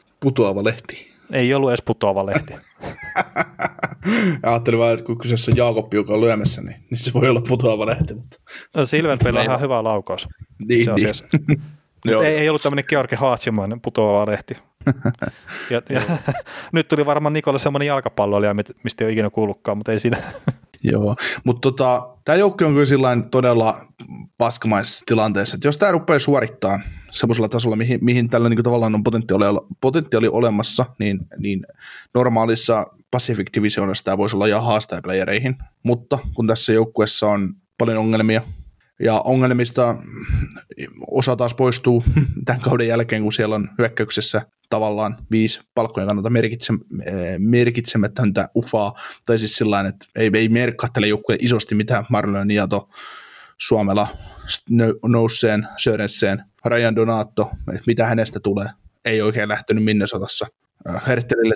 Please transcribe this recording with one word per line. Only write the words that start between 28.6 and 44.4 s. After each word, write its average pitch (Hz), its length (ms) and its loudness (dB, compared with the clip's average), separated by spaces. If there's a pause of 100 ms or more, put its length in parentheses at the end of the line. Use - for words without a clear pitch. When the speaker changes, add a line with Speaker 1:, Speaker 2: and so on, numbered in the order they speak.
Speaker 1:
tavallaan 113 320 2
on 107 80 0
potentiaali 110 440 2
ole-, 101 180 0 (160)
potentiaali 131 460 2
olemassa, 113 580 0 (140)
niin, 101 200 -2 (180)
niin 101 240 -4 (520)
normaalissa 113 720 2 (260)
Pacific 113 420 -2
Divisionassa 101 500 0
tää 98 140 0
voisi 104 180 0
olla 101 100 2
ihan 110 200 2
haastaja 107 360 0
playereihin. 101 540 -2 (280)
Mutta 120 340 0 (160)
kun 113 140 -2
tässä 110 260 2
joukkueessa 110 560 2
on 98 240 0 (240)
paljon 113 200 0
ongelmia, 110 440 2 (580)
ja 110 200 2
ongelmista 123 760 2 (1160)
osa 131 240 0
taas 120 180 -2
poistuu 123 500 2 (180)
<laughs> - 240 -2
tämän 139 160 -2
kauden 120 260 0
jälkeen, 117 360 0
kun 107 100 0
siellä 110 220 0
on 104 120 -2 (100)
hyökkäyksessä 113 640 -2 (280)